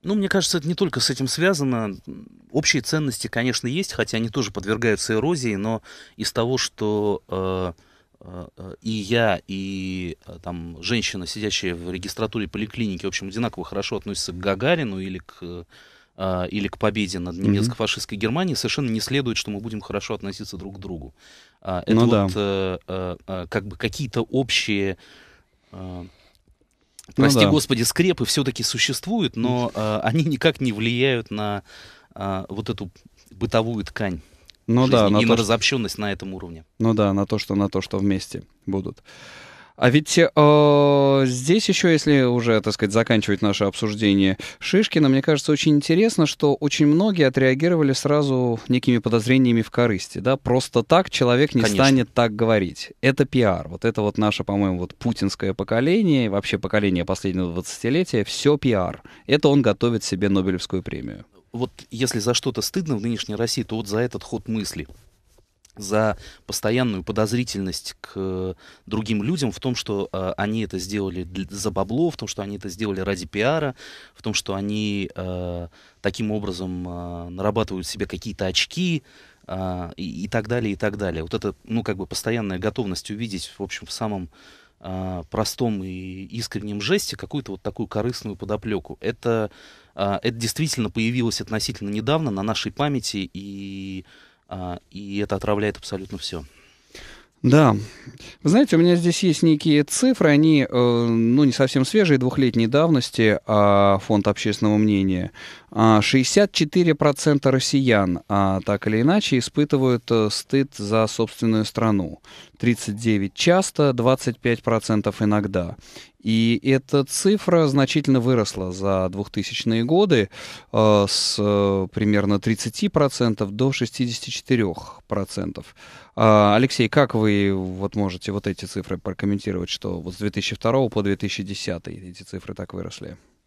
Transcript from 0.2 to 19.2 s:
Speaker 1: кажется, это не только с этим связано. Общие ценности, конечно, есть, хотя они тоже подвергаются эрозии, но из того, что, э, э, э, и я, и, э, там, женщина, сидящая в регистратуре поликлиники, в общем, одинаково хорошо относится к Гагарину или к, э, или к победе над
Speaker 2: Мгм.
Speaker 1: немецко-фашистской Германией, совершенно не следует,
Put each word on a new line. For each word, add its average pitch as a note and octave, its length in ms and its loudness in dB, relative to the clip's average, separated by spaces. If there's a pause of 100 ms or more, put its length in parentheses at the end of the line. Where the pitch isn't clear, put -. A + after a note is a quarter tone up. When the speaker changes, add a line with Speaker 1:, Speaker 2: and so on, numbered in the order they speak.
Speaker 1:
кажется, F3+ 300 0
это C#3+ 80 -6
не E3+ 80 -2
только E3 240 -2
с - 100 0
этим C3+ 180 -2
связано. C3 680 0 (560)
Общие D3 300 0
ценности, D3+ 460 -4
конечно, B2 400 -2
есть, D#3+ 260 -4
хотя A2+ 240 -8
они A2+ 120 -2
тоже G#2+ 220 -4
подвергаются G#2 640 -2
эрозии, B2 420 -2
но G#2+ 260 -4 (360)
из G#2+ 140 -6
того, B2 260 -2
что, G#2 720 -2
э, F#2 460 -4 (480)
э, F2+ 260 -16 (100)
э, F#2 240 -16
и A2+ 100 -6
я, G#2+ 560 0
и, F#2 800 -8
э, E2+ 180 -16
там, E2+ 400 -10
женщина, G2+ 420 -4
сидящая G2 500 -4
в E2+ 160 -10
регистратуре G2+ 560 -6
поликлиники, G#2 580 -6
в G2 40 -4
общем, F#2+ 200 -8
одинаково G2+ 360 -6
хорошо G2+ 320 -6
относится F#2+ 360 -8
к F2 40 -10
Гагарину G2+ 640 -2
или F#2+ 200 -8
к, F2 460 -16 (540)
э, F#2 300 -2
или G2+ 180 -4
к - 120 -8
победе G#2 400 -2
над F2 160 -8
Speaker 2:
Мгм. G2 160 0
Speaker 1:
немецко-фашистской A2 680 -2
Германией, C3 380 -2
совершенно B2 340 -2
не A2+ 120 -2
следует, C3 360 -2